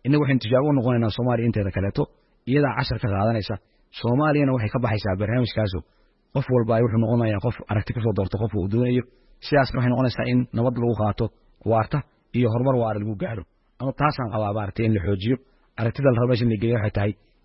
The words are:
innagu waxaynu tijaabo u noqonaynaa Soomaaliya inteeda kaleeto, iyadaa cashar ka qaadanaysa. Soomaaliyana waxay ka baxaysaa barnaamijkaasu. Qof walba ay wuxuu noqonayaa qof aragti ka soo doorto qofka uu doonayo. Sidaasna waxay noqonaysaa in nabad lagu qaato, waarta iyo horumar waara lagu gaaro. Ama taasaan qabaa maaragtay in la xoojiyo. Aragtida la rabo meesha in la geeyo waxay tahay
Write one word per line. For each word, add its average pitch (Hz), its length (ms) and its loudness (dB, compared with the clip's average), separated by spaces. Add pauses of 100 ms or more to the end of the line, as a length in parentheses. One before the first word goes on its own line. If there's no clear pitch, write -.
innagu 147 180 4
waxaynu 131 180 2
tijaabo 127 260 2
u 147 60 2
noqonaynaa 120 360 2
Soomaaliya 120 380 0
inteeda 104 240 0
kaleeto, 98 320 -2 (440)
iyadaa 131 280 2
cashar 120 240 -4
ka 120 80 -4
qaadanaysa. 104 480 0 (380)
Soomaaliyana 143 600 2
waxay 110 160 -2
ka 131 100 -2
baxaysaa 107 380 -2
barnaamijkaasu. 107 600 0 (560)
Qof 127 120 0
walba 117 260 2
ay 113 100 4
wuxuu 113 160 2
noqonayaa 113 400 2
qof 117 240 -2
aragti 107 300 -2
ka 120 80 -4
soo 110 120 0
doorto 95 240 -2
qofka 107 220 -2
uu 92 100 -2
doonayo. 123 340 2 (400)
Sidaasna 139 340 2
waxay 123 140 2
noqonaysaa 123 360 0
in 123 120 2 (100)
nabad 120 260 0
lagu 120 200 0
qaato, 107 300 -2 (360)
waarta 110 360 0 (360)
iyo 120 160 2
horumar 127 260 0
waara 110 240 0
lagu 107 160 -4
gaaro. 107 280 -8 (360)
Ama 131 140 -4
taasaan 139 380 0
qabaa 104 220 -2
maaragtay 107 320 -2
in 110 80 4
la 101 80 2
xoojiyo. 101 340 0 (420)
Aragtida 123 320 0
la 117 80 2
rabo 120 120 2
meesha 123 160 2
in 113 60 2
la 104 60 0
geeyo 113 180 0
waxay 107 160 -2
tahay 104 200 -2 (340)